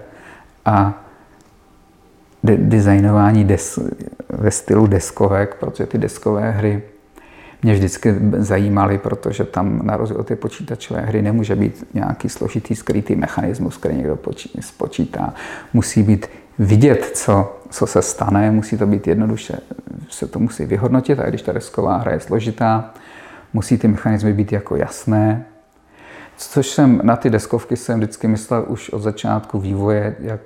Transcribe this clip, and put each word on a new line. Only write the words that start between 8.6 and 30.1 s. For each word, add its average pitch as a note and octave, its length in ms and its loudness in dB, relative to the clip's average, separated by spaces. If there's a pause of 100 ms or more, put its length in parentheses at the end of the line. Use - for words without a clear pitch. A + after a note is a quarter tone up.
protože - 460 -4
tam G#2+ 420 -2
na G#2+ 100 0
rozdíl G#2+ 240 -4
od A2 60 -6
té - 100 -2
počítačové - 640 -8
hry G#2+ 220 0
nemůže G#2 340 0
být - 380 -2
nějaký - 340 -4
složitý - 460 -6
skrytý - 420 -2
mechanismus, - 600 -4
který - 200 -4
někdo C#2 200 -2
počí-, - 460 -12
spočítá. - 720 -6 (380)
Musí A2+ 300 2
být G2+ 240 2 (320)
vidět, A2 560 4
co, G2 440 2 (120)
co - 160 -2
se - 160 2
stane, G#2 480 0
musí G#2+ 280 0
to G#2+ 80 2
být G2+ 200 0
jednoduše, A2 520 -2 (520)
se - 160 -8
to - 120 -10
musí G#2 260 -2
vyhodnotit, B2+ 560 0
a - 80 -2
když - 140 -4
ta - 100 -4
desková G2 440 -2
hra - 160 -2
je D#2+ 80 -2
složitá, A2+ 720 -2 (600)
musí A2 260 0
ty A2+ 100 2
mechanismy G#2+ 440 2
být G#2 200 0
jako G2+ 240 -4
jasné. G#2+ 680 0 (920)
Což - 300 -2
jsem, C3 380 4
na A#2 120 4
ty B2+ 140 0
deskovky A2 460 -2
jsem A#2 220 -4
vždycky A2 300 -2
myslel A2 400 0
už - 220 -8
od G#2+ 120 -6
začátku G#2+ 580 -4
vývoje, G2+ 600 0